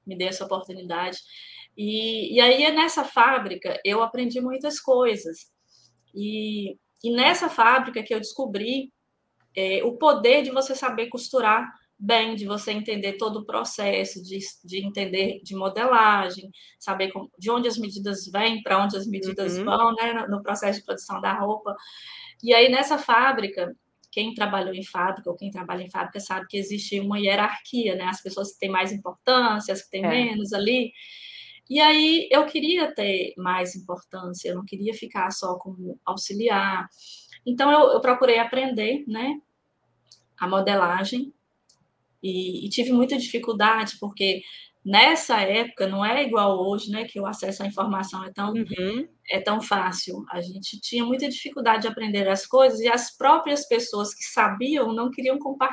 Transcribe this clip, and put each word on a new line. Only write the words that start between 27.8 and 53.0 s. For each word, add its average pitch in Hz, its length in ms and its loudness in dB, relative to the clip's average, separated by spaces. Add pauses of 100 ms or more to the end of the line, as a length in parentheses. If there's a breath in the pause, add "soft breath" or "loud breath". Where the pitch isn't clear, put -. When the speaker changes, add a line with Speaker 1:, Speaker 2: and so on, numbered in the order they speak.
Speaker 1:
né? 180 100 -8
As 190 160 -6
pessoas 196 300 -8
que - 80 -20
têm 196 100 -4
mais 190 220 -2
importância, 208 800 0
as 190 100 -6
que - 80 -20
têm 190 140 -6
Speaker 2:
É. 175 40 2
Speaker 1:
menos 214 440 0
ali. 220 400 0 (800 loud breath)
E 277 100 2
aí, 311 520 6
eu 302 140 6
queria 311 480 0
ter 196 440 -2
mais 180 380 -2
importância, 180 720 -10
eu 180 60 -4
não 185 80 -8
queria 202 300 -6
ficar 196 380 -4
só 180 260 -4
como 180 480 -12
auxiliar. 196 840 -2 (580 loud breath)
Então, 269 260 4
eu, 294 220 8
eu - 80 4
procurei 247 380 6
aprender, 254 680 -2
né, 247 300 -4 (1000)
a 180 100 -2
modelagem 196 840 0 (920)
e, 185 440 -4
e 202 40 -6
tive 247 220 0
muita 254 260 4
dificuldade, 220 840 0
porque 196 420 -2 (420 loud breath)
nessa 233 580 6
época 208 460 0
não 196 160 -2
é 254 200 0
igual 208 340 2 (100)
hoje, 202 220 -4
né, 214 160 -4
que 220 140 -10
o 196 60 -4
acesso 196 360 -6
à 196 40 -4
informação 202 580 -4
é 185 80 -14
tão, 202 220 -4
Speaker 2:
Uhum. 208 540 -4 (220)
Speaker 1:
é 190 100 0
tão 208 220 0
fácil. 185 680 -4
A 175 120 -6
gente 196 380 -12
tinha 240 240 -2
muita 262 240 -2
dificuldade 233 540 0
de 226 60 -2
aprender 214 400 -2
as 196 180 0
coisas 254 340 6
e 233 80 2
as 247 280 0